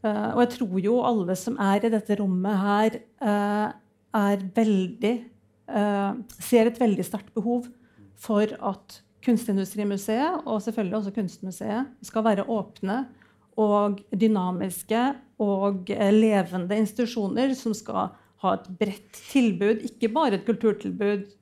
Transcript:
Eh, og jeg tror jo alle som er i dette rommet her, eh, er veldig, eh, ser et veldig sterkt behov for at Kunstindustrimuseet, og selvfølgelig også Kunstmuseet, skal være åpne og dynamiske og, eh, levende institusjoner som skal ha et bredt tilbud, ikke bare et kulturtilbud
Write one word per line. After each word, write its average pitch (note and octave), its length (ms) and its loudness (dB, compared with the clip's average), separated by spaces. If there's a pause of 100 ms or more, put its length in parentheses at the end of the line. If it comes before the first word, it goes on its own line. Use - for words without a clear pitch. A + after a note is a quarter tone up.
Eh, G#3+ 320 -2
og A#3+ 140 4
jeg A#3+ 100 -10
tror F#3+ 240 -2
jo A#3 180 2
alle F#3+ 340 0
som - 220 -6
er G3 280 2
i A3+ 40 2
dette G#3+ 300 0
rommet F#3+ 400 0
her, G#3+ 400 2 (220)
eh, G#3 500 0 (420)
er G3+ 240 2
veldig, G#3 880 0 (440)
eh, G3+ 440 0 (260)
ser A3+ 280 4
et A#3 100 -2
veldig G3+ 280 2
sterkt - 280 -10
behov A#3+ 340 -2 (480)
for G#3 260 0 (200)
at - 400 -8 (220)
Kunstindustrimuseet, A3 1200 0
og A3 160 -2
selvfølgelig G#3+ 380 -2
også G3 160 -4
Kunstmuseet, G#3 720 -4 (160)
skal A3 200 -2
være G3+ 220 2
åpne G#3+ 600 -4 (520)
og G#3 440 2 (100)
dynamiske G#3 1040 0 (240)
og, G3+ 500 0
eh, G3+ 220 2
levende F#3+ 640 4
institusjoner A3+ 800 0
som A#3 180 -4
skal F#3+ 380 -4 (280)
ha F#3+ 140 0
et - 140 -6 (100)
bredt - 340 -4 (200)
tilbud, G#3+ 500 2
ikke - 320 -4
bare C#4+ 200 2
et G3 120 -4
kulturtilbud G3+ 960 -2